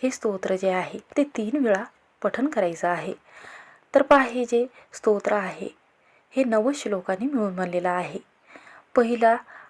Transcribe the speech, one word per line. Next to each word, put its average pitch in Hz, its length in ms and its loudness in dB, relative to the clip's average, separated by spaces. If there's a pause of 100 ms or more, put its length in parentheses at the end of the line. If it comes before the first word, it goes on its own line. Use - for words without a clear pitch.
हे 262 80 0
स्तोत्र 190 460 -2
जे 190 140 -2
आहे, 185 280 -4 (180)
ते 294 80 4
तीन 254 400 -2
वेळा 208 200 2 (380)
पठण 233 240 0
करायचं 175 420 -2
आहे. 175 260 -4 (800)
तर 277 80 6
पहा, 277 200 6
हे 247 220 -4
जे 240 220 0 (260)
स्तोत्र 208 400 0
आहे, 190 360 -4 (640)
हे 262 140 0
नऊ 220 280 2
श्लोकांनी 196 540 -4
मिळून 214 300 -2
बनलेलं 180 340 -2
आहे. 175 280 -4 (760)
पहिला 233 420 4 (340)